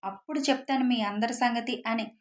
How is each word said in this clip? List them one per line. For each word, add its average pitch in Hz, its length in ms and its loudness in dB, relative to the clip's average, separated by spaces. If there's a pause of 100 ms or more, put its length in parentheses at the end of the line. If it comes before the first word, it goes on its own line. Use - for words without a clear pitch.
అప్పుడు 233 380 -4
చెప్తాను 262 440 2
మీ 247 180 4
అందరి 208 320 0
సంగతి" 233 400 0 (120)
అని 226 200 -2 (140)